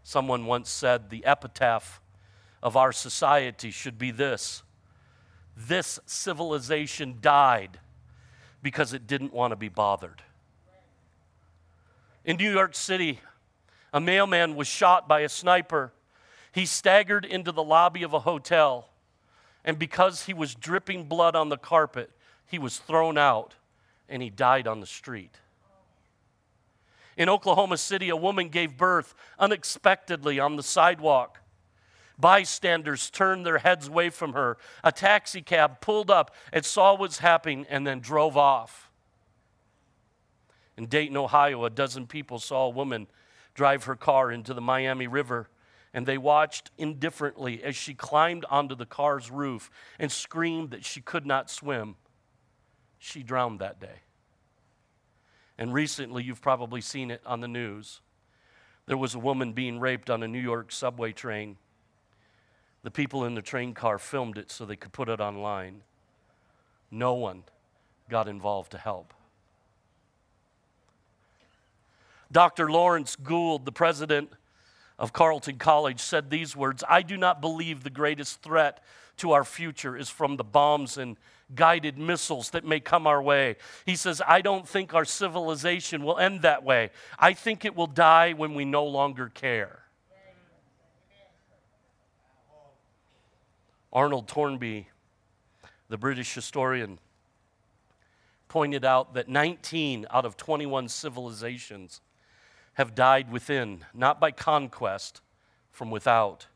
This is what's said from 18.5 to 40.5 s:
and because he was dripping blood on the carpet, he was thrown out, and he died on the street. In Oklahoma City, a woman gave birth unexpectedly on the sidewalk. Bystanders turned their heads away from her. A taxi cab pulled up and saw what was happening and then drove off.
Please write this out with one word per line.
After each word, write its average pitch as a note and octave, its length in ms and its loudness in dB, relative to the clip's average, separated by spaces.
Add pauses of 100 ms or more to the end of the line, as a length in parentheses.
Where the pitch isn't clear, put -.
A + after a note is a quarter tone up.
and D#3+ 160 -2
because F3 460 2
he F#3+ 80 -8
was D#3 200 -6
dripping F3 520 -6
blood E3 320 2
on D#3 120 2
the C#3+ 80 -2
carpet, D3 540 0 (340)
he F3 140 -10
was C3 200 -8
thrown D#3+ 380 2
out, C3 380 2 (540)
and C3 120 -8
he B2 80 -8
died B2 380 2
on A2 140 -6
the F#2+ 40 -14
street. - 540 -16 (1800)
In E3+ 140 2
Oklahoma F#3+ 480 4
City, F#3+ 320 -4
a E3+ 60 2
woman F#3 340 0
gave D#3 280 -4
birth F3+ 380 0 (240)
unexpectedly F3 1000 2
on C#3+ 160 2
the C#3+ 80 -6
sidewalk. D#3 800 2 (760)
Bystanders E3+ 920 4
turned F#3+ 360 0
their E3 140 2
heads E3 280 4
away E3+ 220 2
from D#3+ 240 -6
her. B2+ 240 0 (260)
A E3 80 6
taxi G3 500 2
cab D3+ 380 2
pulled G#3 320 0
up E3+ 240 4 (160)
and D#3 140 -2
saw G3 260 6
what G3 80 4
was F#3+ 200 -6
happening D#3+ 500 2
and C#3 180 -4
then C3 140 -4
drove D3 360 2
off. C3+ 540 0 (1900)